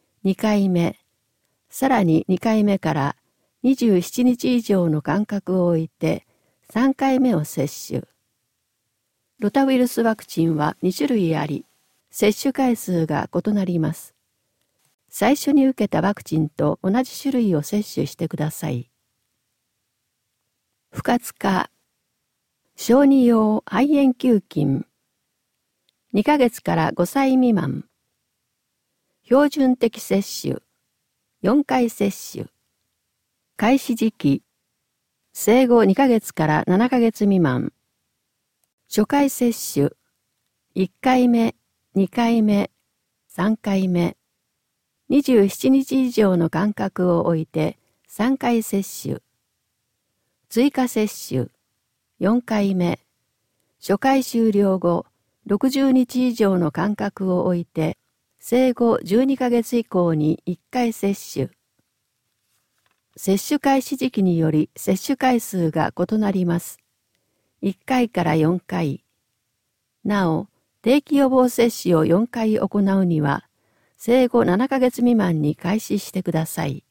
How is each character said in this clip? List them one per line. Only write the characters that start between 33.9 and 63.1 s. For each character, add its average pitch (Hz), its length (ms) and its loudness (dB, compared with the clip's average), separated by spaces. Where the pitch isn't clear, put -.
時 226 200 -2
期、 - 280 0
生 247 340 4
後 233 160 6
二 196 120 4
ヶ 277 120 4
月 226 260 0
か 156 140 0
ら 151 180 2
七 208 240 2
ヶ 254 100 2
月 226 260 0
未 196 140 2
満、 127 340 0
初 214 180 0
回 285 240 0
接 240 220 0
種、 - 400 -4
一 185 180 -2
回 254 260 2
目、 233 280 2
二 196 140 2
回 233 340 0
目、 202 300 0
三 214 300 -2
回 190 320 -2
目、 175 260 0
二 277 120 4
十 220 280 4
七 - 200 -2
日 269 360 2
以 247 40 -2
上 202 280 2
の 165 120 0
間 208 240 -2
隔 180 380 -2
を 170 140 0
置 170 120 0
い 156 80 -4
て 160 320 -4
三 262 300 -2
回 233 260 -2
接 196 180 -4
種、 - 380 -10
追 269 220 2
加 254 160 -2
接 220 200 -2
種、 - 420 -8
四 226 220 0
回 208 340 -2
目、 175 240 -2
初 196 180 -2
回 269 260 2
終 226 300 0
了 196 260 2
後、 175 260 -2
六 208 220 0
十 269 240 2
日 254 340 0
以 240 60 -2
上 196 260 2
の 156 120 0
間 196 220 -2
隔 190 400 -4
を 180 120 0
置 180 100 0
い 170 100 -6
て、 160 320 -4
生 254 360 0
後 233 280 2
十 214 220 2
二 269 140 0
ヶ 247 120 -2
月 240 280 0
以 226 80 -2
降 175 280 0
に 151 320 0
一 180 140 -6
回 240 220 -2
接 202 240 -4
種。 - 340 -8